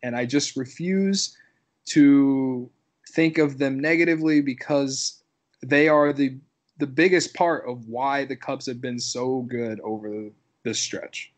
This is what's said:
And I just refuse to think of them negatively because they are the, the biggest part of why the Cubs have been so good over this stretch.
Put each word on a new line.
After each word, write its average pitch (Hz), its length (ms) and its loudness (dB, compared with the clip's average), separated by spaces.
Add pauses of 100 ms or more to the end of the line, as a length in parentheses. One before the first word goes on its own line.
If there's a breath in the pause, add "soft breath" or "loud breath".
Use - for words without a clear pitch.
And 120 120 -4
I 123 120 -2
just 139 280 0
refuse 190 800 -2 (520 soft breath)
to 135 840 4 (440)
think 160 260 2
of 139 180 2
them 135 240 -2
negatively 160 600 2
because 135 800 -2 (400)
they 143 260 4
are 147 240 4
the, 135 240 -2 (400)
the 147 100 -2
biggest 165 460 2
part 165 340 0
of 123 220 -10
why 135 380 -2
the 131 100 -8
Cubs 131 300 -8
have 123 160 -10
been 123 180 -6
so 127 480 -4
good 117 320 -6
over 107 480 -8 (340)
this 110 160 -4
stretch. - 600 -8